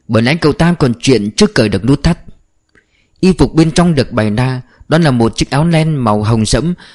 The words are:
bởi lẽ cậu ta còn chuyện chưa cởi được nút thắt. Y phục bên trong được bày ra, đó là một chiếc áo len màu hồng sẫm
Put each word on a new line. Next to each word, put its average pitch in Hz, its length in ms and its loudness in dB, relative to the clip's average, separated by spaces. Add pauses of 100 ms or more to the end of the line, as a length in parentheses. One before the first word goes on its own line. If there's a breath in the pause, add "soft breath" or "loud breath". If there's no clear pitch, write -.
bởi 113 160 0
lẽ 135 120 0
cậu 151 180 0
ta 165 200 0
còn 135 260 0
chuyện - 320 0
chưa 208 160 2
cởi 110 220 0
được 98 160 -4
nút 139 180 0
thắt. 170 160 0 (1000)
Y 185 140 2
phục 131 200 -2
bên 160 180 2
trong 175 240 0
được 127 160 -2
bày 107 200 -2
ra, 127 300 -2 (260 soft breath)
đó 147 100 0
là 160 140 2
một 117 260 0
chiếc - 120 -4
áo 147 180 0
len 160 280 0
màu 107 280 -2
hồng 110 220 0
sẫm 147 280 -2 (220 loud breath)